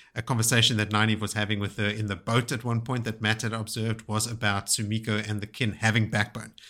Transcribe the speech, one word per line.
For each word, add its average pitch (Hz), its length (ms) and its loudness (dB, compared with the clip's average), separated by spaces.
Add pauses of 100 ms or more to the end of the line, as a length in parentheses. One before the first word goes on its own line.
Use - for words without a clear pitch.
(140)
a 113 60 -8
conversation 117 560 4
that 104 140 2
Nynaeve 107 300 4
was 104 140 -4
having 104 240 0
with 101 200 -4
her 104 100 2
in 107 180 -2
the 98 100 -2
boat 117 360 0
at 123 120 -4
one 117 180 0
point 120 220 -2
that 110 180 -6
Matt 110 200 2
had 110 120 -2
observed 110 520 -4
was 110 240 -2
about 101 360 0
Sumiko 107 600 -2
and 104 140 -4
the 104 60 -8
kin 110 260 -2
having 110 380 2
backbone. - 420 -4 (180)